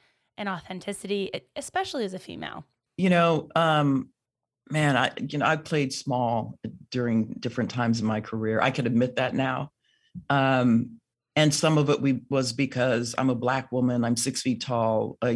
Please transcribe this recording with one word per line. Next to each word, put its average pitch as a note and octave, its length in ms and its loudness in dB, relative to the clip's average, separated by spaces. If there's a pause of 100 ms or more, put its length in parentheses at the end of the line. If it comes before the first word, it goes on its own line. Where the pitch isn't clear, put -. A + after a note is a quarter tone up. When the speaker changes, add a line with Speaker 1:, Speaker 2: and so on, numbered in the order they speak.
(380)
Speaker 1:
and G#3 100 -6
authenticity, F#3+ 840 -6
e-, - 80 -8 (140)
especially D4+ 500 -6
as F#3 80 -6
a F#3 60 -8
female? - 440 -12 (340)
Speaker 2:
You F#3 120 4
know, E3+ 460 4
um, D3+ 540 2 (600)
man, D3 260 2
I, B2 240 2
you D3 200 -6
know, A#2 60 2
I D#3 100 2
played D3 380 -2
small A#2 640 -2 (340)
during A#2 340 0 (140)
different A#2+ 320 -4
times A#2 300 0
in G#2+ 40 -2
my A2 160 -2
career. A2 400 -2
I C#3 100 2
can C3 140 -2
admit B2 300 2
that C3 180 0
now. C3 380 -2 (580)
Um, C3 720 2 (380)
and D3+ 160 4
some D#3+ 240 4
of D3 120 4
it C#3+ 120 2
we, C3+ 280 2
was C3 220 0
because B2 680 0
I'm C3 120 2
a B2 60 2
Black B2 360 -2
woman, B2 320 0
I'm A#2+ 140 2
six B2+ 240 -2
feet B2 200 -2
tall. A2+ 600 0
Uh, B2 120 2